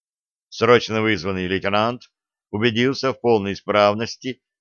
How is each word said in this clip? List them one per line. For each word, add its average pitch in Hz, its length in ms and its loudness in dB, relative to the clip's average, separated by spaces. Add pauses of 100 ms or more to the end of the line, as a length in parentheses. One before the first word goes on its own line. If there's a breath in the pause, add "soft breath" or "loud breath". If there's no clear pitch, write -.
(480)
Срочно 110 540 2
вызванный 92 440 -2
лейтенант 101 640 -2 (400)
убедился 120 640 0
в - 80 -12
полной 104 320 0
исправности 104 920 -2 (180)